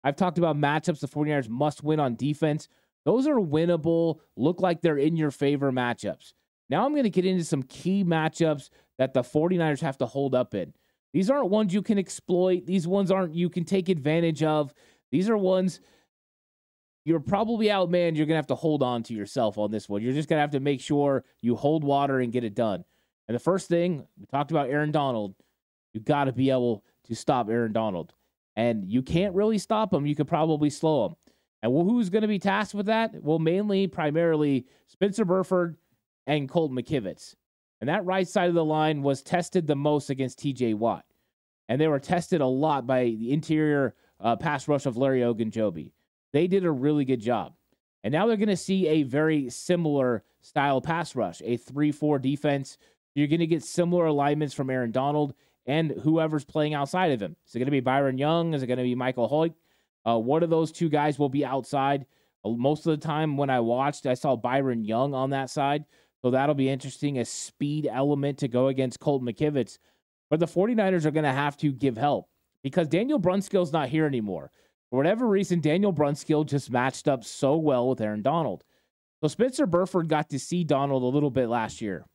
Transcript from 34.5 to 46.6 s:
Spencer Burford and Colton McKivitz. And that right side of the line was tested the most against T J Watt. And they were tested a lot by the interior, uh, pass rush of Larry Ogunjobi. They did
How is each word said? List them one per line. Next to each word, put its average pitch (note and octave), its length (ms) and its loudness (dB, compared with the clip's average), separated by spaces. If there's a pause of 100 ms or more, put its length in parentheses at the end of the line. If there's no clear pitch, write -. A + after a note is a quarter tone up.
Spencer G3+ 380 -2
Burford F3 540 0 (480)
and C#3+ 200 0
Colton C#3 300 -2
McKivitz. B2 600 -6 (440)
And A#2 80 -4
that F#3 160 0
right F#3 240 0
side F3+ 220 2
of E3+ 40 0
the E3 100 4
line D#3 380 0
was C#3 200 0
tested F3 440 -2
the D3 100 0
most D3 340 0
against C3 300 -4
T C#3+ 120 -2
J A#2 220 0
Watt. G#2 320 0 (640)
And C3 100 0
they D#3+ 80 4
were C#3 120 2
tested E3+ 420 -2
a B2+ 40 2
lot C3 400 0
by B2+ 180 2
the A2+ 280 -2
interior, D3+ 600 2 (260)
uh, A2+ 160 2
pass D3 320 -4
rush C#3+ 160 0
of A#2 140 -2
Larry C3 220 2
Ogunjobi. G#2+ 720 -2 (400)
They D#3+ 140 2
did F#3 200 2